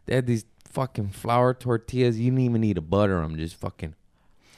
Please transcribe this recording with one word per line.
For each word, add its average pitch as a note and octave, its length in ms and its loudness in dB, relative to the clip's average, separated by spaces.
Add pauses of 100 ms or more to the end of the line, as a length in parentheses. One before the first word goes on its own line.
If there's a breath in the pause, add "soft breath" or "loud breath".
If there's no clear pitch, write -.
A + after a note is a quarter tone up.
They A#2+ 80 0
had B2+ 100 0
these A#2+ 200 0 (200)
fucking G#2+ 440 -6
flour B2 440 2
tortillas. B2 640 0
You B2 120 2
didn't C3 80 2
even A#2+ 220 2
need G#2 160 2
to E2 40 -2
butter F#2+ 400 2
'em. D#2 160 -6
Just E2 200 -8
fucking E2+ 360 -10 (640 soft breath)